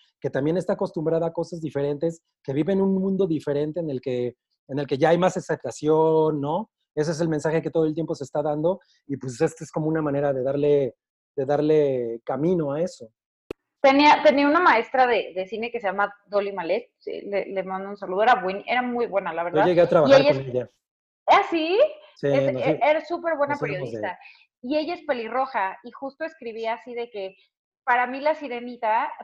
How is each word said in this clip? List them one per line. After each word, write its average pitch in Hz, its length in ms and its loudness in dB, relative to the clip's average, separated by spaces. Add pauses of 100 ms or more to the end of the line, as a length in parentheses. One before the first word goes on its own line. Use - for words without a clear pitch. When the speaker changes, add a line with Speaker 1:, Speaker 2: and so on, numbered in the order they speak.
(200)
Speaker 1:
que 131 120 -6
también 151 260 0
está 185 160 -2
acostumbrada 165 540 0
a 165 60 -4
cosas 165 280 -6
diferentes, 147 640 -2 (200)
que 139 100 -6
vive 160 200 0
en 190 80 2
un 190 140 2
mundo 190 320 0
diferente 151 520 -2
en 160 120 -4
el 127 100 -6
que, 123 340 -4 (320)
en 135 120 -6
el 139 80 -4
que 143 100 -2
ya 156 120 4
hay 175 100 6
más 180 180 2
aceptación, 156 1040 2
¿no? 165 300 -4 (240)
Ese 151 160 0
es 151 100 -4
el 165 80 2
mensaje 156 320 0
que 160 80 -6
todo 160 160 2
el 156 80 -2
tiempo 160 220 -4
se 147 80 -10
está 147 180 -4
dando, 156 380 -2 (260)
y 139 120 -8
pues 131 220 -10
esta 160 240 -2
es - 80 -16
como 156 160 -4
una 160 140 -2
manera 143 320 -2
de 131 80 -4
darle, 143 540 0 (420)
de 139 80 -2
darle 143 800 0
camino 147 480 -2
a 156 80 -4
eso. 170 280 -8 (720)
Speaker 2:
Tenía, 285 420 6
tenía 285 240 6
una 320 140 4
maestra 254 460 4
de, 208 280 0
de 185 100 -4
cine 220 240 -8
que 226 120 -8
se 202 60 -4
llama 196 260 -2 (140)
Dolly 202 260 -2
Malet, 190 320 -2 (140)
sí, - 240 -10
le, 202 240 -4
le 190 160 -6
mando 190 260 -8
un 202 80 -12
saludo, 190 260 -2
era 240 120 6
buen-, 185 300 -4
era 247 160 -2
muy 240 260 -4
buena, 185 260 -4
la 165 80 -4
Speaker 1:
Yo 170 100 -4
Speaker 2:
verdad. 151 140 2
Speaker 1:
llegué 175 160 4
a - 20 6
Speaker 2:
Y 165 60 4
Speaker 1:
trabajar 139 320 8
Speaker 2:
ella - 100 4
Speaker 1:
con 135 100 -2
Speaker 2:
es 135 60 -10
Speaker 1:
ella. 123 220 -6 (580)
Speaker 2:
¿Ah, 330 220 8
sí? 339 280 0 (380)
Speaker 1:
Sí, 143 120 -4
Speaker 2:
Es, 135 260 2
Speaker 1:
nos 127 80 -6
Speaker 2:
e-, - 40 -4
Speaker 1:
lle-, 160 160 0
Speaker 2:
era 302 220 4
súper 339 320 -4
buena 285 200 -2
Speaker 1:
nos - 60 -8
íbamos 143 300 -6
de 117 60 -8
Speaker 2:
periodista. 175 220 -8 (420)
Y 269 160 -4
ella 311 160 -4
es 339 120 -10
pelirroja, 233 800 -4
y 240 80 -18
justo 269 320 -12
escribía 226 520 -8
así 240 180 -16
de 233 160 -8
que 196 260 -10 (480)
para 247 240 0
mí 269 140 -8
La 302 140 0
Sirenita 240 760 -4 (120)